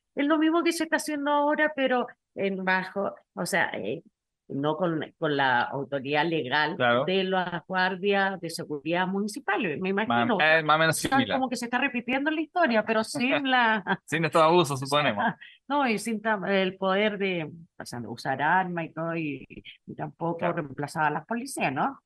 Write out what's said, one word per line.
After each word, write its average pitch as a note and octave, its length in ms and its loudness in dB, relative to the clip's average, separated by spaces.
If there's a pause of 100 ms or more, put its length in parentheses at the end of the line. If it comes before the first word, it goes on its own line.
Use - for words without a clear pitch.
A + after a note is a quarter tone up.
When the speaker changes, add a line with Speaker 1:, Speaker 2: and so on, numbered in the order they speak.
(160)
Speaker 1:
Es C#4+ 100 0
lo D#4 120 2
mismo D#4+ 260 2
que E4 80 2
se E4 120 -2
está D#4+ 140 -2
haciendo D4 340 -4
ahora, D4 440 2
pero B3+ 320 0 (280)
en G3 280 -2
bajo, F#3 520 -2 (180)
o F#3 120 -4
sea, E3+ 280 0
eh, A2 300 -6 (460)
no C#3+ 260 0
con, E3 300 -2 (140)
con D3+ 180 0
la C3 240 4
autoridad C#3 680 -2
legal D3 480 0
Speaker 2:
Claro. B2 300 4
Speaker 1:
de F#3+ 180 0
las F3+ 440 -2
guardias F#3+ 760 0
de E3+ 80 -8
seguridad D#3+ 580 -4
municipales, G3+ 720 -4
me F#3 140 -2
Speaker 2:
Más, G3+ 120 0
Speaker 1:
imagino. A#3 360 2
Speaker 2:
eh, D#3 220 6
más D3+ 120 4
o D#3 40 2
menos D#3+ 180 2
Speaker 1:
O - 20 -6
sea, - 120 -2
Speaker 2:
similar. B3 260 2
Speaker 1:
como B3+ 120 -2
que B3 60 -4
se A#3 100 -6
está A#3+ 120 -2
repitiendo C4+ 540 -2
la D#4 100 -2
historia, D4 420 2
pero A3 200 0
sin C#4 400 0
Speaker 2:
<laughs> C4+ 80 0
Speaker 1:
la A3 540 2
Speaker 2:
Sin D#3+ 200 0
estos D#3+ 160 4
abusos, D#3 380 6
suponemos. C#3 440 2
Speaker 1:
<laughs> A3+ 160 0 (300)
No, C#4 180 2
y G#3+ 120 0
sin A3 200 -4
tam-, G#3 300 -2
el F#3+ 280 2
poder G3 420 2
de, F3+ 280 -2 (300)
o - 80 -14
sea, B2 140 -10 (100)
usar C3 320 -4
armas F3 440 0
y D3 60 -14
todo, E3 240 -6
y, D3 300 -6 (400)
y - 80 -14
tampoco E3 460 -6
Speaker 2:
Claro. E3+ 160 -2
Speaker 1:
reemplazar D3 480 -4
a D3+ 80 2
las D3+ 160 -6
policías, A#3+ 440 -4
¿no? G3 340 -2